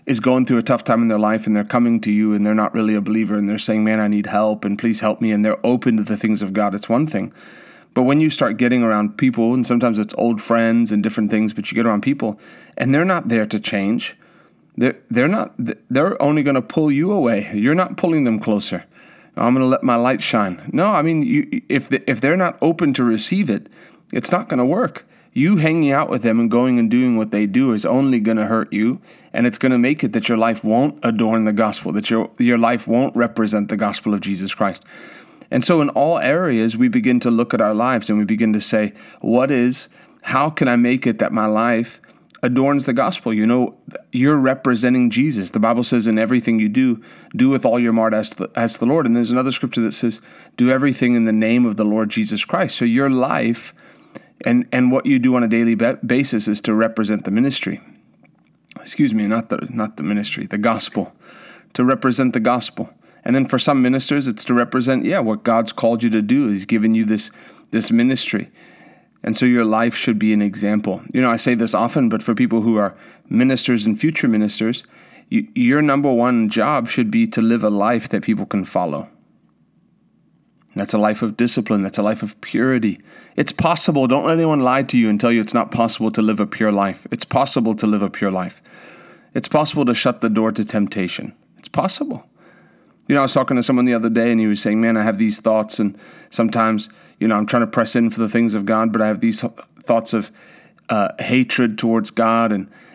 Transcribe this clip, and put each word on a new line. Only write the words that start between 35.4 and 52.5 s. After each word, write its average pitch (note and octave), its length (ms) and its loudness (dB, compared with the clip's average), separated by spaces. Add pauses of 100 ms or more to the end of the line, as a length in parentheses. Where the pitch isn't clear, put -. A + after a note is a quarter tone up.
And C3 120 0
so E3 180 4
in C#3+ 80 0
all D3+ 300 0
areas, B2+ 560 0
we B2 120 2
begin A#2+ 340 2
to A#2+ 100 0
look A#2 220 0
at A2+ 80 0
our G#2+ 140 2
lives A#2+ 340 0
and G#2 80 2
we G#2 80 0
begin A2 280 0
to G#2 80 0
say, G#2+ 320 -2 (280)
"What B2 300 2
is, B2+ 360 0 (340)
how C#3 280 0
can D3+ 180 -2
I A#2+ 100 2
make B2 280 2
it A2 140 0
that G#2+ 120 0
my G#2+ 160 0
life A2+ 540 -2 (400)
adorns C3+ 440 2
the C3 80 -2
gospel?" A#2 400 -2
You G#2+ 120 2
know, B2 300 2 (360)
you're C#3 260 2
representing B2+ 720 2
Jesus. A2+ 420 -2
The A2+ 80 -2
Bible A2+ 240 2
says, A#2 240 0
"In A2 100 2
everything A2+ 420 0
you G#2+ 100 2
do, A#2+ 320 0 (340)
do B2+ 140 4
with C3 160 0
all A#2+ 140 2
your A#2 140 2
might A2 200 2
as G#2+ 180 -4
the, - 240 -8
as A#2 220 -2
the A#2 80 -2
Lord." D3 200 2
And A#2 100 2
there's A#2+ 160 0
another B2+ 200 0
scripture B2+ 300 -4
that A2 120 -2
says, A#2 280 -4 (360)
"Do B2 140 4
everything C3 420 2
in A#2 120 2
the A2 80 2
name A2+ 320 2
of G#2 120 -2
the G#2+ 80 0
Lord G#2+ 240 0
Jesus G#2+ 360 -2
Christ." F3 320 -2